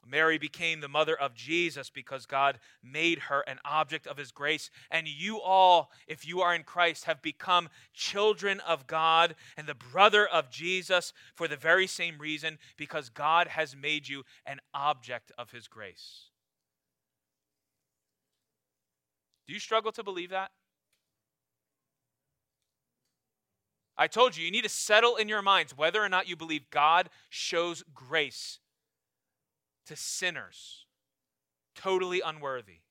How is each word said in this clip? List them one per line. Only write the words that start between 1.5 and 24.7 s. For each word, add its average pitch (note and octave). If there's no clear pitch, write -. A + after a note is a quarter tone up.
because C3
God C#3
made D#3
her D3
an C3
object D3+
of C#3
his C#3
grace. D3
And D#3+
you F3+
all, F#3
if D3+
you F3+
are F3
in D#3+
Christ, E3+
have D#3
become F3
children G3+
of D3+
God E3
and D3+
the D3
brother G3
of D3+
Jesus F3+
for E3
the C#3+
very E3+
same E3+
reason, D#3
because D3
God D#3
has C#3+
made D3
you C#3
an C3+
object C3
of A#2+
his A#2
grace. -
Do D3
you G#3
struggle A3
to A#3
believe F3+
that? F#3+
I D#3+
told A3
you, E3
you E3+
need A3+
to G3
settle A3+